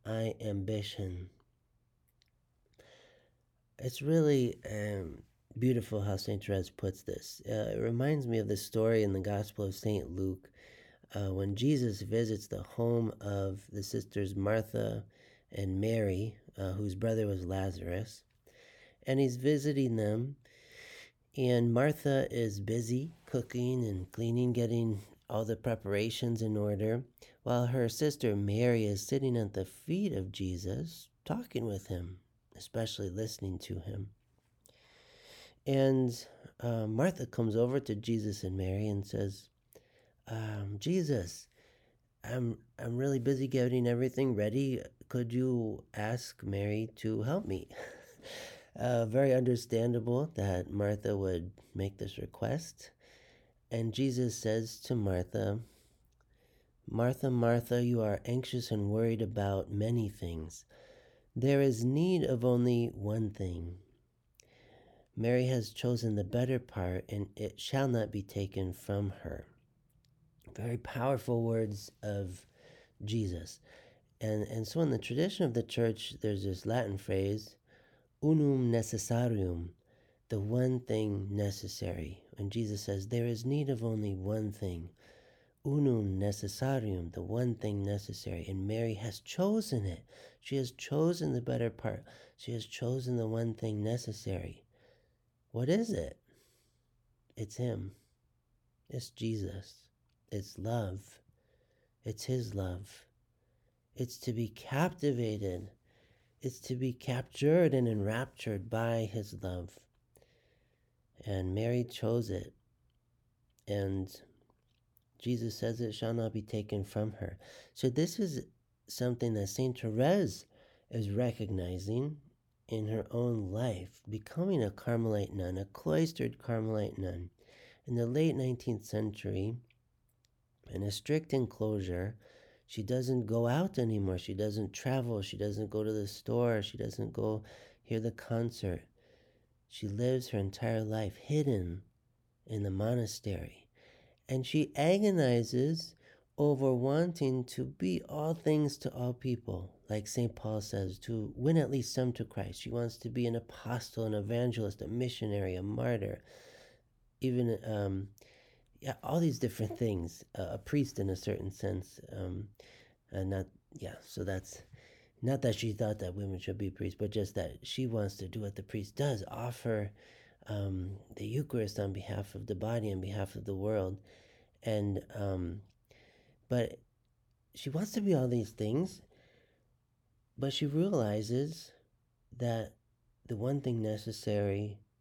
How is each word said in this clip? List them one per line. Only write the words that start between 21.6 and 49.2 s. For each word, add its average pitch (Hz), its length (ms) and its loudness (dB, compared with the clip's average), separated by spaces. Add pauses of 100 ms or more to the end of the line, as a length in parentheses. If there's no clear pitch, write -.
Martha 139 580 4
is 110 300 0
busy 117 500 0 (140)
cooking 123 580 0
and 95 300 -2
cleaning, 120 400 2
getting 117 480 2 (280)
all 110 140 0
the 107 140 -2
preparations 110 840 0
in 110 140 2
order, 104 480 2 (400)
while 120 240 2
her 123 220 2
sister 131 480 2
Mary 110 480 4
is 101 200 0
sitting 135 300 2
at 104 180 0
the 95 120 0
feet 180 480 -2
of 95 180 -2
Jesus, 98 760 -4 (160)
talking 170 400 -4
with 98 220 -4
him, 90 320 -6 (360)
especially 107 540 -4
listening 95 500 -4
to 92 200 -6
him. 98 300 -8 (1600)
And, 135 580 4 (360)
uh, 113 260 0
Martha 131 380 2
comes 113 300 2
over 123 260 4
to 117 140 -2
Jesus 107 500 -2
and 92 100 -2
Mary 95 320 0
and 101 180 0
says, 101 440 -4 (760)
um, 107 520 -4
"Jesus, 147 680 0 (760)
I'm, 120 360 -2 (200)
I'm 120 160 -4
really 135 240 2
busy 135 300 2
getting 123 380 4
everything 123 480 4
ready. 120 460 2 (280)
Could 120 240 0
you 123 500 2 (100)
ask 110 500 -2
Mary 104 520 0
to 110 280 0
help 165 220 0
me?" 95 280 -4
<laughs> - 40 -14 (1000)
Uh, 117 280 2
very 131 280 4